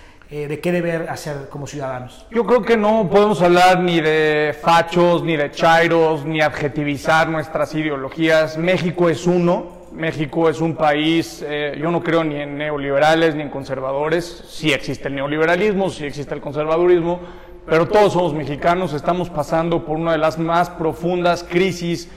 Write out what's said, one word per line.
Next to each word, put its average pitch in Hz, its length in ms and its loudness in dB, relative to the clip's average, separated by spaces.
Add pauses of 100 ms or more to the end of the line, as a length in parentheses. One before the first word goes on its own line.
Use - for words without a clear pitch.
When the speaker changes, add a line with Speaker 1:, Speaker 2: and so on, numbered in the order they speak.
(320)
Speaker 1:
eh, 147 160 -8
de 147 120 -6
qué 180 120 -2
deber 170 380 -2
hacer 139 400 -10
como 139 180 -10
ciudadanos? 131 640 -10
Speaker 2:
Yo 226 140 0
creo 226 180 2
que 226 140 2
no 214 300 2
podemos 202 360 4
hablar 180 380 6
ni 170 200 2
de 151 580 2
fachos, 170 640 2
ni 160 140 -2
de 143 140 -2
chairos, 165 760 4
ni 156 160 -2
adjetivizar 151 880 0
nuestras 151 460 -4
ideologías. 156 840 0
México 170 520 0
es 165 180 -2
uno. 180 500 0 (140)
México 160 600 -2
es 151 100 -2
un 165 140 -2
país, 156 680 0
eh, 147 380 -4
yo 160 80 -2
no 170 140 -2
creo 165 200 2
ni 151 120 -4
en 143 240 -8
neoliberales 151 720 2
ni 151 80 -4
en 143 80 -6
conservadores. 139 1000 -4
Sí - 240 -4
existe 131 360 -4
el 139 80 -6
neoliberalismo, 170 760 0
sí 143 160 -10
existe 135 300 -8
el 147 60 -10
conservadurismo, 170 760 2 (460)
pero 160 220 2
todos 208 260 6
somos 165 220 0
mexicanos, 151 580 -2
estamos 175 380 -2
pasando 165 520 -2
por 151 140 -4
una 165 140 -2
de 160 80 2
las 156 180 0
más 170 320 0
profundas 170 760 -2
crisis 175 720 -2